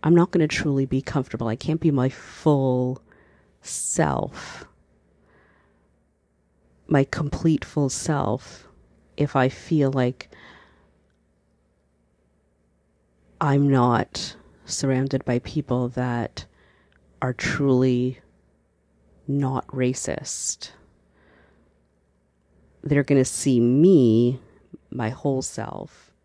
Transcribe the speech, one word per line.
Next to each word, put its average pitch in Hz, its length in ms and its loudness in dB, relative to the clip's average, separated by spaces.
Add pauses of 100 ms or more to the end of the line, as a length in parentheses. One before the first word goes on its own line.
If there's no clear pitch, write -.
I'm 160 120 6
not 170 160 4
gonna 156 160 2
truly 139 380 -2
be 131 160 -2
comfortable. 120 460 -4
I 110 80 -2
can't 160 240 -2
be 160 120 2
my 131 180 2
full 127 920 -2 (600)
self, - 1040 -4 (2250)
my 139 160 4
complete 151 600 -2
full 143 260 -2
self, - 800 -6 (500)
if - 180 -2
I 131 140 2
feel 143 420 0
like 127 380 -2 (3000)
I'm 139 280 2
not 123 680 2 (300)
surrounded 135 600 -2
by 123 140 0
people 127 500 -4
that 120 560 -6 (760)
are 127 120 -2
truly 127 880 0 (1080)
not 139 400 -2
racist. - 1040 -6 (2000)
They're 143 220 2
gonna 135 220 4
see 131 340 0
me, 123 800 6 (500)
my 120 200 -6
whole 131 320 -4
self - 680 -12 (140)